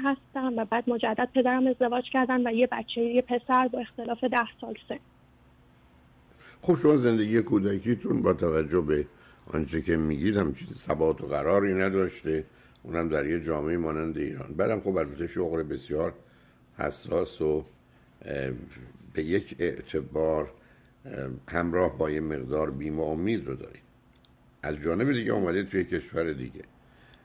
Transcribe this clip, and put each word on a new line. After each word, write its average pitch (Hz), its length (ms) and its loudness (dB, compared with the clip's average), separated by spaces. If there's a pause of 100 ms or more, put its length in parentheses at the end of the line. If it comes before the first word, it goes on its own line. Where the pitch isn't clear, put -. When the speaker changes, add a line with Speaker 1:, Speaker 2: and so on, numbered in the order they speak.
Speaker 1:
هستم 262 540 -2
و 220 80 0
بعد 226 240 0
مجدد 233 440 0
پدرم 254 340 4
ازدواج 247 360 2 (100)
کردن 254 340 4
و 233 40 0
یه 233 160 4
بچهٔ، 233 340 -4
یه 240 200 4
پسر 254 460 2
با 247 120 -2
اختلاف 233 440 -6
ده 240 240 0 (140)
سال 226 120 -8 (160)
سن. 202 100 -8 (1600)
Speaker 2:
خب 175 140 4
شما 151 220 6
زندگی 113 440 4
کودکیتون 104 800 2
با 92 120 4
توجه 80 480 2
به 73 240 2 (480)
آنچه 78 280 -2
که 82 160 2
می‌گید 80 400 2
هم 80 160 2
چیز - 200 -12
ثبات 80 480 0
و 71 60 -8
قراری 90 460 2
نداشته، 92 720 0 (380)
اونم 85 260 -2
در 76 160 0
یه 82 140 0
جامعهٔ 78 380 -2
مانند 80 400 -2
ایران. 73 400 -6
بعدم 107 220 2
خب 95 180 -2
البته 78 300 -4
شغل 82 360 -2
بسیار 76 500 -4 (640)
حساس 82 640 -4
و، 78 240 0 (600)
اه، 67 260 -4 (600)
به 80 100 -2
یک 90 360 -2
اعتبار، 78 920 -2 (540)
اه، 69 220 -8 (200)
همراه 85 500 0
با 78 140 0
یه 76 100 0
مقدار 76 500 -2
بیم 76 280 -4
و 78 40 0
امید 82 440 -2
رو 65 80 -6
دارید. - 280 -16 (800)
از 76 160 -4
جانب 87 320 2
دیگه 117 200 0
اومدید 98 380 0
توی 95 140 0
کشور 82 500 -2
دیگه 64 280 -10 (640)